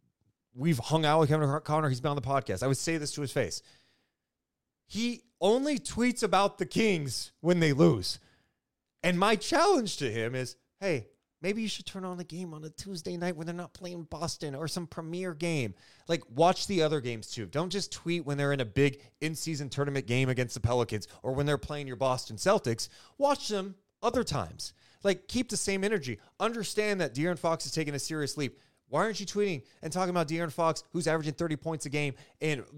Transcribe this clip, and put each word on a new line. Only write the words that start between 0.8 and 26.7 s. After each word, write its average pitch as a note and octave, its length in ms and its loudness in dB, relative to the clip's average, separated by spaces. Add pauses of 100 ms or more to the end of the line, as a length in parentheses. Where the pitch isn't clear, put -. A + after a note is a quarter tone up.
out D3+ 160 6
with D3+ 80 4
Kevin D3+ 220 2
O'Connor. D3+ 400 0
He's B2 100 -2
been D3 100 0
on C#3+ 60 -2
the C3+ 60 -4
podcast. B2 400 -2
I C3 60 2
would C3+ 100 2
say E3 180 -2
this D3 160 -4
to D3 80 -6
his C#3+ 120 -6
face. A2+ 280 -2 (1300)
He A#3 380 -4 (180)
only B3+ 360 4
tweets - 440 0
about G3 340 4
the F#3 80 -2
Kings F3 760 0
when E3+ 200 4
they D3+ 140 6
lose. C3+ 440 6 (840)
And F3 160 2
my G#3 180 6
challenge C#4+ 600 4
to C3 120 -2
him A2+ 240 -2
is, B2+ 220 -4 (240)
Hey, D#3 280 -2 (340)
maybe G#3 180 -2
you A3 80 -2
should - 160 -8
turn F#3+ 220 -10
on F3+ 120 -8
a F3+ 60 -8
game E3+ 300 -10
on D#3 100 -14
a D#3 60 -12
Tuesday F3+ 480 -10
night F3 180 -2
when D#3+ 100 -8
they're E3+ 80 -4
not F3 200 -10
playing F3 300 -10
Boston D#3 500 -6
or D3+ 120 -4
some E3+ 200 -4
premier F3 480 -6
game. D3 400 0 (340)
Like, E3 140 0 (120)
watch E3+ 320 4
the F#3+ 140 2
other D3+ 220 2
games A#2 240 -6
too. A2+ 180 -8
Don't D3+ 260 -2
just F#3+ 220 -4
tweet E3+ 320 -2
when C#3+ 140 -2
they're C#3+ 160 2
in C3+ 60 0
a B2 40 0
big C3+ 380 2 (180)
in-season D3+ 480 -4
tournament C#3 380 -2
game B2+ 240 4
against B2 240 0
the A#2 60 -8
Pelicans A#2 480 0 (140)
or C3 100 -2
when C#3 120 0
they're C#3+ 140 2
playing D3 280 -8
your B2+ 100 -8
Boston B2+ 400 0
Celtics. E3+ 520 2 (300)
Watch C#4 300 2
them G3 260 -4 (280)
other A#3 220 2
times. E2+ 480 -6 (300)
Like, F#3 260 0
keep B3 200 -2
the G#3 80 -4
same G3 260 -2
energy. D3+ 360 -2 (200)
Understand G#3 600 0